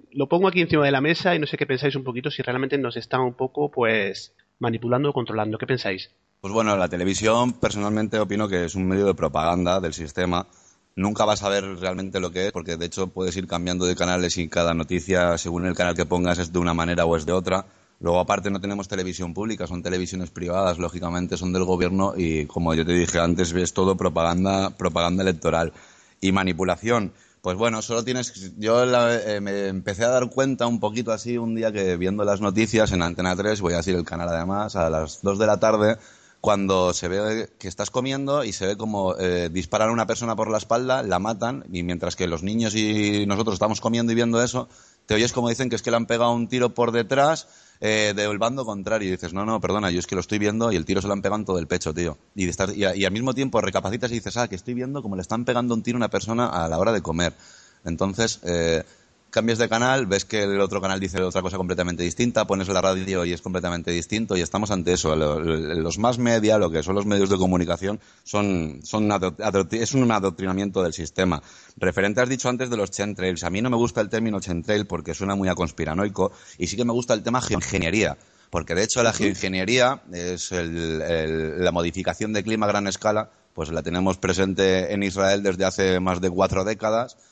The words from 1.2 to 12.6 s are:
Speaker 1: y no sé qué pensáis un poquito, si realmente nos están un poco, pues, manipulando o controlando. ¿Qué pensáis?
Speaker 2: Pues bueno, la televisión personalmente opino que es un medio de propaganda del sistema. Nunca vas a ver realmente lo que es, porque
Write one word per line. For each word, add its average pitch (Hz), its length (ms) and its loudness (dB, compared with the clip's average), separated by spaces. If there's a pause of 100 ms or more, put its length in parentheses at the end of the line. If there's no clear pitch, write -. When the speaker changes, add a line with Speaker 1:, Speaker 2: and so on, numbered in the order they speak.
Speaker 1:
y 165 60 2
no 151 80 -2
sé - 100 -6
qué 147 80 0
pensáis 135 300 0
un 131 80 -4
poquito, 127 260 -4
si 135 140 -6
realmente 131 340 -2
nos 127 200 -2
están 127 240 -2
un 123 120 0
poco, 143 380 -2
pues, 110 600 0 (280)
manipulando 120 500 0
o 139 40 -4
controlando. 110 440 -2
¿Qué 127 80 -6
pensáis? 110 460 -4 (280)
Speaker 2:
Pues 98 140 -8
bueno, 107 240 2
la 90 100 2
televisión 101 680 2
personalmente 107 680 -2
opino 104 280 0
que 90 180 0
es 82 100 -6
un 92 120 0
medio 95 200 2
de 92 80 4
propaganda 87 640 2
del 82 160 -4
sistema. 87 500 -2 (500)
Nunca 104 300 0
vas 104 160 2
a 101 80 0
ver 98 140 2 (160)
realmente 92 400 -4
lo 87 120 -2
que 90 140 -2
es, 104 60 -2
porque 85 260 -6